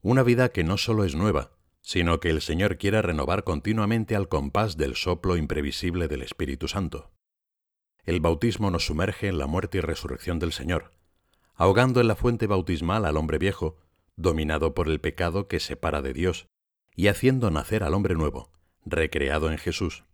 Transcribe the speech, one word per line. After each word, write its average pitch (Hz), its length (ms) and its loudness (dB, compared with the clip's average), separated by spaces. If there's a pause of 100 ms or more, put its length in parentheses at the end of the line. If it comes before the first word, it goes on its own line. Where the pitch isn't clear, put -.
una 127 200 4
vida 120 280 4
que 85 140 0
no 92 120 0
solo 110 280 0
es 80 100 -2
nueva, 85 380 0 (280)
sino 85 400 2
que 87 80 0
el 80 140 2
Señor 87 340 0
quiere 104 240 0
renovar 87 420 0
continuamente 107 720 0
al 98 140 0
compás 78 480 -2
del 69 200 -2
soplo 90 420 0
imprevisible 78 720 -2
del 69 120 -4
Espíritu 69 480 -6
Santo. - 460 -6 (920)
El 85 160 0
bautismo 92 500 2
nos 85 140 0
sumerge 95 440 -2
en 90 100 -2
la 69 80 -2
muerte 95 320 -2
y - 20 2
resurrección 80 580 -4
del 82 140 -2
Señor, - 400 -4 (640)
ahogando 120 480 4
en 113 60 4
la 104 80 2
fuente 117 300 0
bautismal 92 600 0
al 76 100 0
hombre 78 220 0
viejo, 85 400 -2 (360)
dominado 80 600 0
por 80 140 0
el 78 120 0
pecado 85 480 -2
que 82 100 -2
separa 73 440 -4
de 67 100 -4
Dios, 85 360 -2 (460)
y 92 120 2
haciendo 120 440 4
nacer 90 320 0
al 78 120 0
hombre 95 200 0
nuevo, 76 380 -2 (320)
recreado 78 680 0
en 78 60 -2
Jesús. - 580 -4